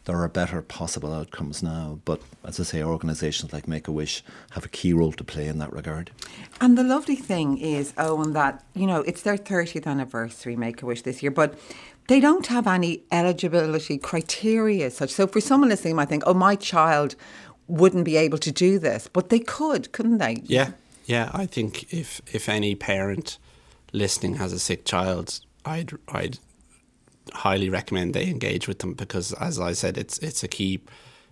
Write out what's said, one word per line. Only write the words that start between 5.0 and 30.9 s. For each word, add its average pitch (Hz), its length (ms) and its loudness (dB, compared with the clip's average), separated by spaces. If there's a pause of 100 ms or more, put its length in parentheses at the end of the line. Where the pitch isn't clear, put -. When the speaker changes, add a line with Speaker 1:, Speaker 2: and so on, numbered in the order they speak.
Speaker 1:
to 73 120 -12
play 76 240 -8
in 76 120 -6
that 76 120 -8
regard. 78 380 -10 (500)
Speaker 2:
And 247 160 8
the 254 80 2
lovely 269 320 0
thing 156 440 -2
is, 143 380 -2
Owen, 156 360 0
that, 143 300 0 (100)
you 190 140 0
know, 170 140 2
it's 170 200 -4
their 202 160 0
thirtieth 170 480 -2
anniversary, 123 680 -4
Make-A-Wish, 117 480 -6
this 120 180 -6
year, 139 100 0
but 151 280 2 (480)
they 269 120 8
don't 302 280 6
have 240 180 0
any 180 460 2
eligibility 165 880 2
criteria 208 880 0
as 123 100 -6
such. 139 140 -2
So 196 160 4
for 214 120 2
someone 262 300 6
listening, 175 260 2
might 160 140 2
think, 151 160 0
"Oh, 180 80 6
my 185 220 6
child 156 600 4 (520)
wouldn't 175 380 6
be 160 120 2
able 156 220 4
to 151 120 -2
do 190 280 4
this," 117 280 -2
but 180 220 0
they 233 100 6
could, 247 540 -2
couldn't 233 240 2
they? 117 260 0
Speaker 3:
Yeah, 131 280 2 (340)
yeah. 117 260 0
I 196 140 -2
think - 480 -6
if, - 280 -8 (120)
if - 160 -4
any 104 260 0
parent 98 640 -4 (560)
listening 101 420 -2
has 92 160 -4
a 90 80 -6
sick - 240 -4
child, 90 560 -2 (240)
I'd, 160 280 -6 (180)
I'd 131 300 -6 (920)
highly 98 380 -2
recommend 92 440 -4
they 95 140 -2
engage 151 400 -4
with 95 120 -8
them, 90 160 -8
because, - 380 -8
as - 260 -6
I 87 140 -2
said, 90 240 -4
it's, - 200 -8
it's - 260 -6
a - 40 -8
key, 95 340 -4 (500)